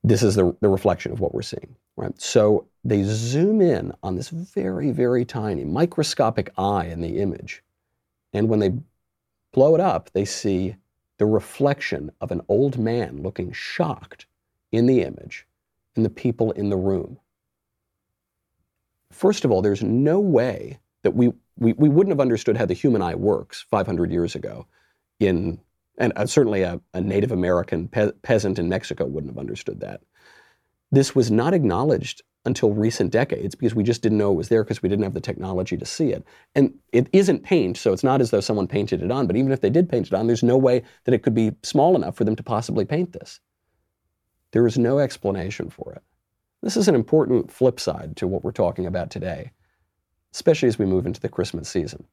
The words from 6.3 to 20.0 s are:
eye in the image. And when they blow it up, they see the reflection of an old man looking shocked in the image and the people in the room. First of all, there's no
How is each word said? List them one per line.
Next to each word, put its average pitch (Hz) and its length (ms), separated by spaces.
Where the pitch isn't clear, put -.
eye 95 280
in 85 160
the 85 180
image. - 440
And 107 160
when 107 100
they 98 140
blow 143 240
it 170 60
up, 120 300
they 98 140
see 95 500
the 104 80
reflection 107 920
of - 120
an 87 180
old 123 280
man 110 460
looking 90 280
shocked - 760
in 120 160
the 127 140
image - 460
and 113 80
the 107 60
people 117 420
in 104 180
the 98 80
room. 95 400
First - 340
of 123 60
all, 95 100
there's 101 220
no 139 360